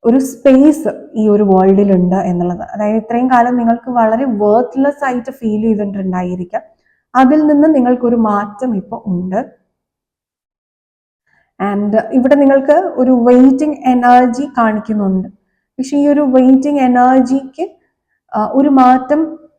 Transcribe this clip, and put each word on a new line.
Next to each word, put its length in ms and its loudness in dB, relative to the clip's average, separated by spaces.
ഒരു 120 2
സ്പേസ് 600 2
ഈ 20 0
ഒരു 160 2
വേൾഡിൽ 380 2
ഉണ്ട് 200 0
എന്നുള്ളത്. 420 -6
അതായത് 300 -4
ഇത്രയും 280 -4
കാലം 300 0
നിങ്ങൾക്ക് 280 -2
വളരെ 260 0
വർത്ത്ലെസ് 680 0
ആയിട്ട് 320 -6
ഫീൽ 280 -4
ചെയ്തിട്ടുണ്ടായിരിക്കാം. 960 -6
അതിൽ 180 4
നിന്ന് 180 4
നിങ്ങൾക്കൊരു 420 0
മാറ്റം 420 -6
ഇപ്പൊ 160 -14
ഉണ്ട്. 260 -6
And 240 -4
ഇവിടെ 240 2
നിങ്ങൾക്ക് 340 2
ഒരു 120 2
വെയിറ്റിംഗ് 500 4
എനർജി 520 2
കാണിക്കുന്നുണ്ട്. 720 -2
പക്ഷെ 260 -6
ഈ 120 2
ഒരു 100 0
വെയിറ്റിംഗ് 520 2
എനർജിക്ക്, 800 0
ആ, 40 -4
ഒരു 100 2
മാറ്റം 400 2